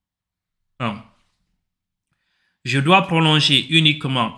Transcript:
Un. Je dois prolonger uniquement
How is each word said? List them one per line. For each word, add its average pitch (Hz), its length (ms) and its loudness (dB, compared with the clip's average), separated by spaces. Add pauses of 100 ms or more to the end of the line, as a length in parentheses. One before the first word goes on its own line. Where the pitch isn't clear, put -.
(800)
Un. 107 240 -10 (1600)
Je 131 160 -4
dois 180 220 4
prolonger 156 680 0
uniquement 147 680 -2